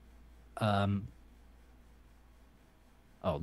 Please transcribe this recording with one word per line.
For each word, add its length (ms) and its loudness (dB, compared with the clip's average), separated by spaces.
Um, 500 0
oh, 200 -2